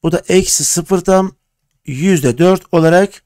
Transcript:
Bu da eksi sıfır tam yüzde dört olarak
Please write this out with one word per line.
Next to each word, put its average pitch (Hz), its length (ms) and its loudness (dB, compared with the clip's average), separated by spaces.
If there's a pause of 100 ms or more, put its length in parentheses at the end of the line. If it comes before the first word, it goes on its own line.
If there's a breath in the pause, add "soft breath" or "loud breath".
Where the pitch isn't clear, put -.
Bu 160 80 -2
da 170 160 -4
eksi - 380 -2
sıfır 175 340 -4
tam 190 360 0 (500)
yüzde 135 520 -2
dört 180 340 2
olarak 175 540 0